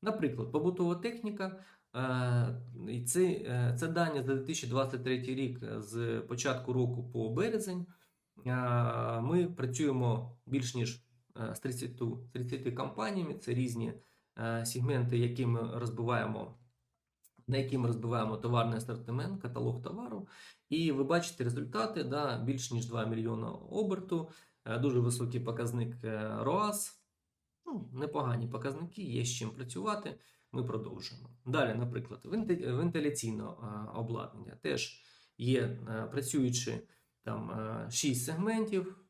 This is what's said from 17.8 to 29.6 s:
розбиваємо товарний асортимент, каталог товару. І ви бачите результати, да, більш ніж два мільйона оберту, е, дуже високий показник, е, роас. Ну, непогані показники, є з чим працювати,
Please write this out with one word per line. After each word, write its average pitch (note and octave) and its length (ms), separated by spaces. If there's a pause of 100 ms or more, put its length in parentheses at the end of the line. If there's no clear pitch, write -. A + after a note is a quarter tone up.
розбиваємо A2+ 500
товарний A2+ 420
асортимент, C3+ 640
каталог A#2+ 400
товару. A3 460 (400)
І D#3+ 240
ви C3+ 120
бачите E3 400
результати, D3 600
да, C3 340
більш B2 340
ніж A#2 140
два A2+ 200
мільйона A2+ 440
оберту, F#3 800 (340)
е, A2+ 140
дуже B2 220
високий A#2+ 400
показник, A#2+ 640
е, A2 360
роас. G#3 600 (680)
Ну, G#3+ 260
непогані B2+ 540
показники, C#3 560
є A#2+ 220
з A#2+ 40
чим A2 220
працювати, F#3+ 680 (340)